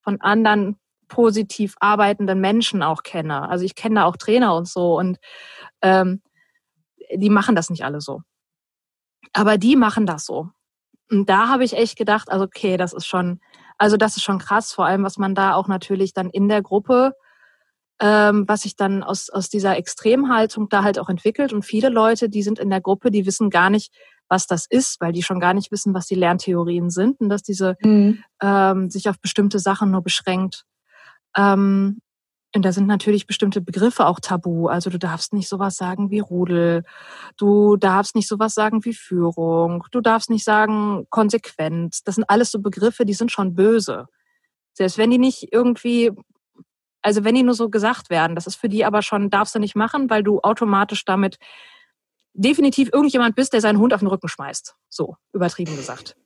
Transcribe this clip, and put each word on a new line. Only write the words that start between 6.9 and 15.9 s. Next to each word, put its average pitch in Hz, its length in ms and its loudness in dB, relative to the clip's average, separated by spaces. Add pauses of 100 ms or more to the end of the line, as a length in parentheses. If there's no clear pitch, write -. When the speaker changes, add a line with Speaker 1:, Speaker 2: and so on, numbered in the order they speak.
Speaker 1:
die 196 140 0
machen 208 260 4
das 165 140 -2
nicht 170 140 -6
alle 147 180 -8
so. 143 200 -12 (1120)
Aber 208 240 2
die 233 180 4
machen 214 300 4
das 160 200 -6
so. 160 240 -8 (600)
Und 202 180 2
da 202 200 4
habe 262 160 2
ich - 120 -2
echt 226 220 -2
gedacht, 214 320 -2
also 190 160 0
okay, 185 320 -4
das 180 160 -2
ist - 140 -12
schon, 180 320 -4 (380)
also 208 200 4
das 220 180 0
ist - 80 -6
schon 196 140 -2
krass, 208 360 -4
vor 185 120 0
allem, 196 180 0
was 196 140 -6
man 196 160 -2
da 196 220 0
auch 190 120 -2
natürlich 190 460 -4